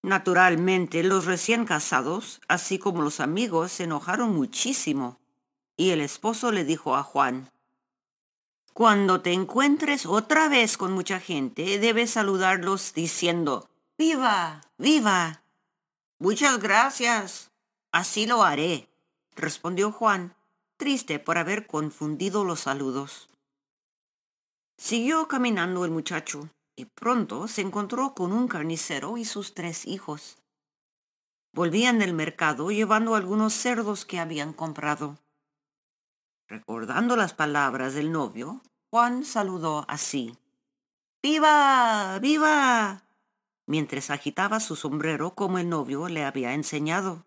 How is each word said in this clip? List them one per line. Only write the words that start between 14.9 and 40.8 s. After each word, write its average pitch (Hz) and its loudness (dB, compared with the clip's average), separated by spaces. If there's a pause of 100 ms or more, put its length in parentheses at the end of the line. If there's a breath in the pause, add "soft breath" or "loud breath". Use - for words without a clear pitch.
"Muchas 220 2
gracias, 226 2 (420)
así 180 0
lo 233 4
haré", 156 0 (480)
respondió 180 -2
Juan, 196 -2 (400)
triste 254 -2
por 170 -2
haber 190 -2
confundido 151 -4
los 175 -2
saludos. 139 -6 (1500)
Siguió 302 0
caminando 185 0
el 165 -2
muchacho, 156 -6 (260)
y 131 -14
pronto 214 -2
se 214 -6
encontró 190 -4
con 180 -2
un 240 0
carnicero 165 -6
y 226 -6
sus 202 -10
tres 165 -8
hijos. - -12 (1120)
Volvían 214 2
del 180 0
mercado 156 -2
llevando 220 2
algunos 214 0
cerdos 220 -2
que 180 -6
habían 156 -6
comprado. 151 -6 (1300)
Recordando 117 -2
las 202 0
palabras 139 0
del 151 -2
novio, 147 -6 (260)
Juan 240 2
saludó 180 -2
así: 131 -6 (840)